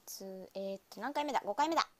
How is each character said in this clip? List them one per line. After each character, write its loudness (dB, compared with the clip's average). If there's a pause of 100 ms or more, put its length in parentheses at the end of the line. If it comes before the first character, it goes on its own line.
(540)
え -4
ー -14
っ -14
と、 -14
何 -4
回 2
目 0
だ？ 2
五 0
回 4
目 4
だ。 4 (120)